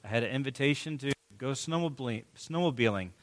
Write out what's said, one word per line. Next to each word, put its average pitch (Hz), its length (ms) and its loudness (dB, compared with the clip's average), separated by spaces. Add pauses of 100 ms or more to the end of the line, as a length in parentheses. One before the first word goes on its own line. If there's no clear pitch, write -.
I 101 40 -14
had 117 160 2
an 113 60 -2
invitation 139 680 0
to 139 120 -2 (260)
go 131 140 -4
snowmobili-, 135 720 -2 (120)
snowmobiling. 117 720 2 (140)